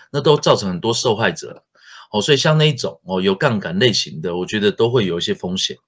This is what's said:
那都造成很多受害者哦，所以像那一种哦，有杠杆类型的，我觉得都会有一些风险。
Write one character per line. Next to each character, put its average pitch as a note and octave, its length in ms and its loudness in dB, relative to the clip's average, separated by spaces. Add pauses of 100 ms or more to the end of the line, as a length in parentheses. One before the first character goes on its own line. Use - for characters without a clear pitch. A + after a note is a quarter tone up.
(120)
那 C#3+ 100 -4
都 D3+ 160 6
造 D3+ 180 4
成 G#2 140 -2
很 F2 100 -4
多 A2+ 140 0
受 A2+ 220 0
害 G2+ 160 0
者 - 320 -10 (480)
哦， G#2 100 0
所 D3+ 120 0
以 C#3 40 2
像 D#3 200 2
那 D#3 120 4
一 D3 40 0
种 - 300 -8
哦， F#2 180 -4
有 G2 140 2
杠 A#2 240 0
杆 F2+ 180 -6
类 A#2+ 140 4
型 - 300 -6
的， F2 160 -4
我 F2+ 80 -4
觉 G#2+ 140 -4
得 G2+ 120 2
都 A2+ 180 0
会 A#2+ 160 0
有 E2+ 120 -2
一 E2+ 40 -4
些 G2+ 120 -2
风 F#2+ 240 -8
险。 - 180 -4 (120)